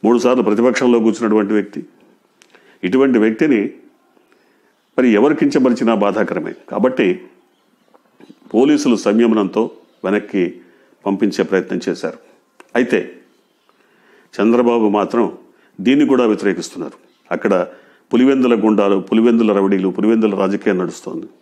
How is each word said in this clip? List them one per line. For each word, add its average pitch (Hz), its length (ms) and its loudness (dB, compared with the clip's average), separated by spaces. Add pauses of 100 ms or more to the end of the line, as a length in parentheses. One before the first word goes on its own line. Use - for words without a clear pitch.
మూడు 120 140 4
సార్లు 123 260 2
ప్రతిపక్షంలో 117 560 2
కూర్చున్నటువంటి 107 540 0
వ్యక్తి, 101 320 -4 (960)
ఇటువంటి 123 360 2
వ్యక్తిని 110 500 0 (1300)
మరి 127 120 2
ఎవరు 113 240 4
కించపరిచినా 127 640 0
బాధాకరమే. 101 580 -2 (160)
కాబట్టి 240 520 0 (1300)
పోలీసులు 135 420 2
సంయమనంతో 110 760 0 (320)
వెనక్కి 98 520 -2 (500)
పంపించే 98 380 -2
ప్రయత్నం 92 360 -2 (100)
చేశారు. 82 300 -8 (560)
అయితే 120 380 -2 (1200)
చంద్రబాబు 117 560 2
మాత్రం 104 480 -2 (440)
దీన్ని 135 240 2
కూడా 127 200 2
వ్యతిరేకిస్తున్నారు. 92 720 -4 (340)
అక్కడ 92 360 -2 (460)
పులివెందుల 123 520 2
గుండాలు, 101 340 2
పులివెందుల 113 520 2
రౌడీలు, 98 380 0
పులివెందుల 107 460 0
రాజకీయం 98 420 -2
నడుస్తోంది. 85 500 -8 (140)